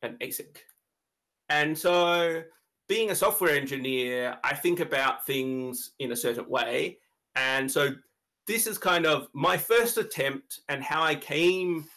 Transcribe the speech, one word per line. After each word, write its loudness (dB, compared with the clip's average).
an -10
asic? -10
And 2
so 2
being 0
a 0
software 2
engineer, -2
I 0
think 0
about -2
things -4
in -4
a -4
certain -2
way. -2
And 0
so 2
this -2
is -4
kind 2
of 2
my 2
first 4
attempt -4
and -4
how -2
I 2
came 0